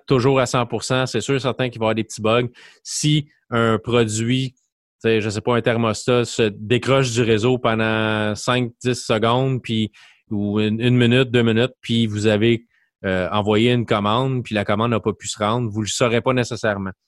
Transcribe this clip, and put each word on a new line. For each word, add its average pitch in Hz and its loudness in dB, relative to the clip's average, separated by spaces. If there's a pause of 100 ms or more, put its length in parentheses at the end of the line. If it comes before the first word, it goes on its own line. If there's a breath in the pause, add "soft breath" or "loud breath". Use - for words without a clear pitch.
toujours 131 4
à 123 2
cent 123 0
pour 113 -6
cent. 131 0
C'est 117 -4
sûr 139 -2
et 131 -2
certain 123 -2
qu'il 110 -12
va 113 -2
y - 0
avoir 110 2
des 110 -2
petits - -10
bugs. 120 2 (340 loud breath)
Si 151 -2 (220 soft breath)
un 117 2
produit, 120 -2 (440)
tu 113 -2
sais, 110 2
je 110 -2
sais 104 -4
pas, 123 0
un 113 2
thermostat 117 0
se - -4
décroche 117 0
du 113 0
réseau 117 2
pendant 110 0
cinq, 123 -2 (100)
dix 123 -2
secondes, 120 0
puis, 110 -2 (400 soft breath)
ou 101 -2
une, 107 -2
une 123 2
minute, 123 4
deux 120 2
minutes, 113 2
puis 117 0
vous 104 -4
avez, 113 2 (400)
euh, 92 -2
envoyé 107 2
une 120 0
commande, 117 0
puis 107 -8
la 101 0
commande 110 0
n'a 113 0
pas 104 -2
pu - -12
se - -10
rendre, 110 -2
vous 104 -4
le 104 -6
saurez 117 0
pas 131 0
nécessairement. 110 -2 (180)